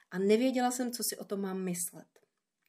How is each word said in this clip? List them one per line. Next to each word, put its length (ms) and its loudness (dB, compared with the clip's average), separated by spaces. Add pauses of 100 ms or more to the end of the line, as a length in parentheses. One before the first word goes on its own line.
(100)
a 80 -6
nevěděla 520 4
jsem, 220 -4
co 100 -6
si 140 -2
o 80 -10
tom 160 -6
mám 240 -4
myslet. 440 -6 (600)